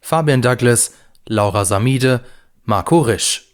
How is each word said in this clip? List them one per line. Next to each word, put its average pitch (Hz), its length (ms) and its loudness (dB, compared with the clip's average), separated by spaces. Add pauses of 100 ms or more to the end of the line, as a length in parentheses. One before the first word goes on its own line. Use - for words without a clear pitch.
Fabian 151 400 0
Douglas, 120 500 0 (340)
Laura 104 380 0
Samide, 123 580 0 (440)
Marco 107 340 0
Risch. - 540 -2